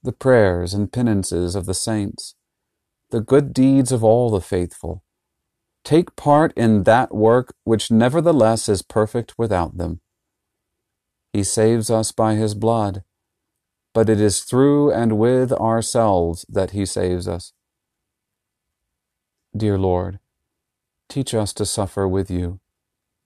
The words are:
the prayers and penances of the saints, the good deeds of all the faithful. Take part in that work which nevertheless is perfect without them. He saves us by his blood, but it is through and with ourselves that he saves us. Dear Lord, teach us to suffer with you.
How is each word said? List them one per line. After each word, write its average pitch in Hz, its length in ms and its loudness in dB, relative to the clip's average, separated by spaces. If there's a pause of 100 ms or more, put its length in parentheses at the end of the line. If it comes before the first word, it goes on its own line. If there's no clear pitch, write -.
the 127 100 -6
prayers 95 600 2
and 101 180 -2
penances 95 640 -2
of 92 80 -4
the 95 80 -6
saints, - 600 -6 (760)
the 113 120 -2
good 139 320 0
deeds 135 360 2
of 117 140 0
all 117 240 4
the 101 140 -2
faithful. 90 600 -6 (800)
Take 170 320 0
part 147 400 2
in 110 280 2
that 110 320 2
work 113 400 2 (100)
which 113 260 -2
nevertheless 123 800 2
is 98 140 0
perfect 110 560 -4
without 92 400 -4
them. 85 240 -6 (1300)
He 101 100 -2
saves 110 480 0
us 110 220 0
by 110 220 0
his 107 200 -2
blood, 104 480 -2 (920)
but 110 160 2
it 104 100 2
is 104 200 2
through 143 520 2
and 113 240 0
with 123 360 2
ourselves 107 1000 0
that 95 220 -2
he 101 120 -4
saves 90 420 -4
us. 90 280 -8 (2000)
Dear 104 220 0
Lord, 92 400 -2 (880)
teach - 240 -6
us 107 220 -2
to 104 100 -4
suffer 98 420 -4
with 95 240 -2
you. 90 300 -6 (640)